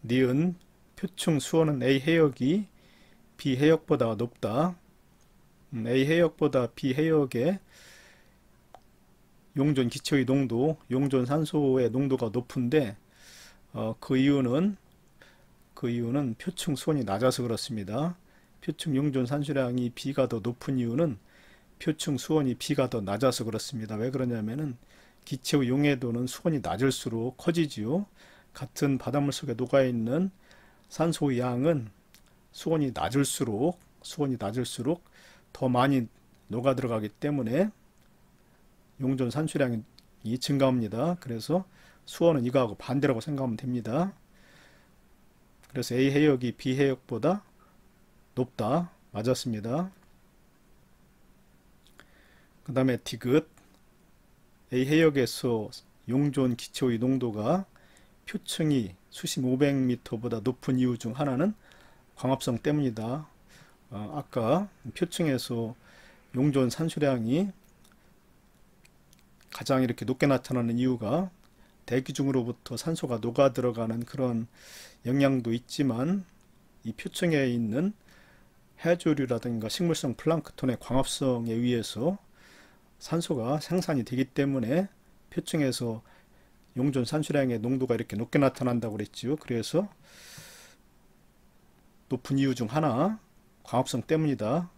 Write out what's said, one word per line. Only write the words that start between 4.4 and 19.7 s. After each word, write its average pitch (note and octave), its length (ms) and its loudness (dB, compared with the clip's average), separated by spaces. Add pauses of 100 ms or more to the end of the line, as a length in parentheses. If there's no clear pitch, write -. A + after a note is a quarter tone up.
음, A2+ 140 -4
A C3 180 4
해역보다 D3+ 720 2
B C3+ 180 -2
해역의 D#3 680 2 (2000)
용존 C3+ 320 2
기체의 C3+ 380 0
농도, C3 500 0 (140)
용존 C3 340 2
산소의 C#3 640 2
농도가 C3 400 0
높은데, A#2+ 680 -2 (760)
어, A2 260 -6
그 C3 200 0
이유는, C#3 580 4 (960)
그 - 160 -6
이유는 A#2+ 460 -2
표층 - 420 -4
수온이 D3 280 0
낮아서 A2 380 2
그렇습니다. A2+ 760 -4 (420)
표층 D3+ 340 -4
용존 C3 300 0
산소량이 B2+ 680 -2